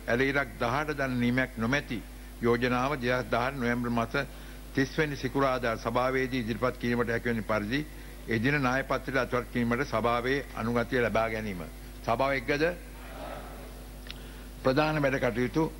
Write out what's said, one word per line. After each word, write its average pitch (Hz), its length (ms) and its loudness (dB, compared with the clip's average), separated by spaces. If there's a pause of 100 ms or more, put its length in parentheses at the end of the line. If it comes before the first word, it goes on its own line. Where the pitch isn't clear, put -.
ඇලීරක් 135 540 2
දහඅට 131 340 0
දරන 135 240 -2
නියමයක් 120 400 2
නොමැති 117 440 0 (380)
යෝජනාව 123 580 2
දෙදහස් 123 340 0
දහඅට 123 260 2
නොවැම්බර් 120 340 0
මාස 117 240 0 (560)
තිස් 131 220 2
වෙනි 151 240 0
සිකුරාදා 127 600 2
සභාවේදී 127 640 0
ඉදිරිපත් 117 380 0
කිරීමට 120 320 2
හැකි 117 200 0
වන 113 120 0
පරිදි 107 380 0 (460)
එදින 123 340 2
න්‍යාය 131 240 2
පත්‍රය 135 340 0
අත්පත් 123 320 0
කිරීමට 120 380 2
සභාවේ 120 500 2 (140)
අනුමැතිය 120 480 2
ලබා 110 300 4
ගැනීම. 104 340 -4 (360)
සභාව 135 320 2
එක්කද? 143 320 2 (1900)
ප්‍රධාන 151 440 2
වැඩ 135 160 2
කටයුතු. 127 600 2